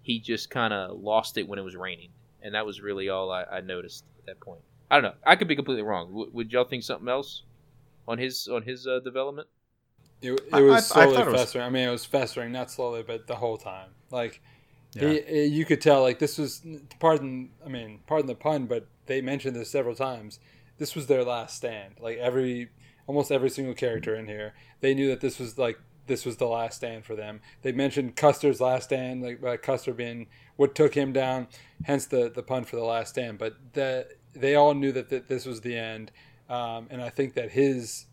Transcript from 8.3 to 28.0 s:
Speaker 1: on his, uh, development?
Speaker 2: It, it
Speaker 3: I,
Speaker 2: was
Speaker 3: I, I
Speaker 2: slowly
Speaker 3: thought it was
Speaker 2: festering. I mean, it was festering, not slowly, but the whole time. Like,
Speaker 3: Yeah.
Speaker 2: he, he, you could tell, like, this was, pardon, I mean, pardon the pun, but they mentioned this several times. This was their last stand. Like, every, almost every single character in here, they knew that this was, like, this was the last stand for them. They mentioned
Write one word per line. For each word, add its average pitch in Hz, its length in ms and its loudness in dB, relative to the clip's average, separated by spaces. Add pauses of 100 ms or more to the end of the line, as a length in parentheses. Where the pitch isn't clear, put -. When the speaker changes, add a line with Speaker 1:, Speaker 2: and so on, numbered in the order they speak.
Speaker 1:
on 117 140 -4
his, 127 240 -10
uh, 127 140 0
development? 131 480 -6 (760)
Speaker 2:
It, 127 120 -4
it 135 100 0 (100)
Speaker 3:
I, 143 80 8
Speaker 2:
was 139 120 12
Speaker 3:
I, - 280 8
I 139 40 12
Speaker 2:
slowly 135 120 6
Speaker 3:
thought 123 100 4
it 131 40 2
was 127 100 4
Speaker 2:
festering. 123 240 -2
I 123 40 -6
mean, 127 180 2
it 123 40 0
was 120 140 -4
festering, 123 460 -2
not 123 180 -6
slowly, 120 320 -6
but 113 240 -10
the 123 100 -6
whole 113 220 -4
time. 95 320 -14 (220)
Like, 120 300 -6 (520)
Speaker 3:
Yeah. 143 160 0
Speaker 2:
he, 151 120 2
he, 151 240 0
you 151 200 0
could 151 160 2
tell, 143 220 8
like, 127 160 4
this 147 180 0
was, 143 240 -6 (380)
pardon, 135 500 2 (160)
I 151 40 -16
mean, 113 360 -12
pardon 151 220 0
the 123 80 -6
pun, 147 320 -2
but 117 180 -4 (220)
they 135 140 -2
mentioned 131 340 -4
this 117 160 -8
several 120 240 -2
times. 117 440 -6 (380)
This 151 180 -6
was 139 120 -8
their 131 160 6
last 120 340 -6
stand. 104 420 -8
Like, 117 200 -6
every, 123 500 0 (380)
almost 143 240 0
every 131 180 2
single 131 240 -6
character 113 400 -2
in 110 140 -8
here, 107 260 -10 (280)
they 135 120 4
knew 135 140 2
that 127 120 0
this 131 200 -2
was, 117 180 -10
like, 120 220 0 (280)
this 123 160 -2
was 120 140 -6
the 127 80 0
last 117 300 -2
stand 113 280 -10
for 110 120 -8
them. 107 260 -10 (220)
They 131 80 -2
mentioned 127 440 0